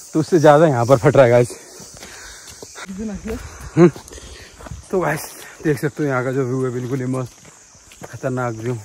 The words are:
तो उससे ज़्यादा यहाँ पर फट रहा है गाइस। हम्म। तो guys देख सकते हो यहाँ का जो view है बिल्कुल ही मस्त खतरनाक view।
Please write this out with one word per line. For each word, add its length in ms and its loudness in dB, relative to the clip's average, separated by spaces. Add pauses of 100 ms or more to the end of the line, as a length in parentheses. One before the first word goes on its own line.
(140)
तो 60 -2
उससे 200 0
ज़्यादा 280 8
यहाँ 180 0
पर 120 4
फट 180 2
रहा 100 8
है 60 4
गाइस। 180 4 (2250)
हम्म। 140 8 (1000)
तो 80 -2
guys 220 -4 (420)
देख 160 -2
सकते 240 -6
हो 60 -4
यहाँ 140 -2
का 80 -6
जो 140 -2
view 200 -4
है 80 -4
बिल्कुल 260 -6
ही 80 -8
मस्त 240 -6 (720)
खतरनाक 520 -6
view। 180 -6 (120)